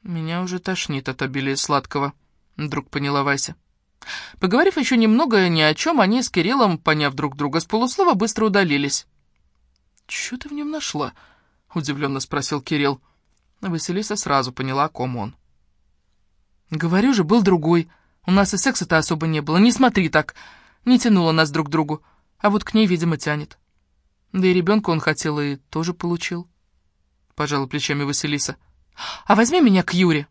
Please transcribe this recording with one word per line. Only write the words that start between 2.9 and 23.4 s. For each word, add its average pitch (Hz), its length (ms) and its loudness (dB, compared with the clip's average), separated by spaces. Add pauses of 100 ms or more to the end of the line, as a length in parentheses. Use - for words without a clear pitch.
поняла 143 320 -2
Вася. 143 320 -2 (880)
Поговорив 254 380 2
еще 254 180 0
немного 220 520 4
ни 165 120 2
о 156 140 4
чем, 311 260 0
они 220 240 2
с - 40 -4
Кириллом, 196 480 2
поняв 151 380 0
друг 143 220 -4
друга 147 240 -2
с - 60 -8
полуслова, 247 480 2
быстро 220 320 0
удалились. 156 600 0 (1000)
«Че - 300 -10
ты 269 120 -14
в 294 40 -12
нем 294 180 -8
нашла?» 254 420 -6 (600)
удивленно 139 460 -4
спросил 143 400 -4
Кирилл. 143 400 -2 (600)
Василиса 196 560 -4
сразу 135 360 -2
поняла, 135 320 -2
о 156 40 -4
ком 127 280 -6
он. 110 180 -8 (1400)
«Говорю 180 440 2
же, 190 100 2
был 208 180 4
другой. 170 460 2 (380)
У 180 40 -2
нас 196 240 4
и 190 40 -2
секса-то 190 400 0
особо 160 280 -2
не 156 140 0
было. 151 160 0
Не 226 160 6
смотри 226 360 2
так. - 260 0 (500)
Не 247 140 6
тянуло 185 340 4
нас 160 180 4
друг 151 180 -2
к - 20 -10
другу. 151 320 -2 (360)
А 208 120 2
вот 202 140 0
к - 100 -14
ней, 220 120 6
видимо, 170 300 0
тянет. 151 420 -6 (720)